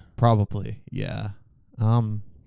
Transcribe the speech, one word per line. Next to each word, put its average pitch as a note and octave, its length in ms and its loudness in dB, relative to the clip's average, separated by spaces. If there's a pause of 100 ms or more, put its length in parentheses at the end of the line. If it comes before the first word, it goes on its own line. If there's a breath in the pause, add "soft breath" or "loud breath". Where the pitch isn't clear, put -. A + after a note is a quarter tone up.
(160)
Probably, G#2+ 640 2 (100)
yeah. G#2 380 -6 (480)
Um, A2 460 0 (240)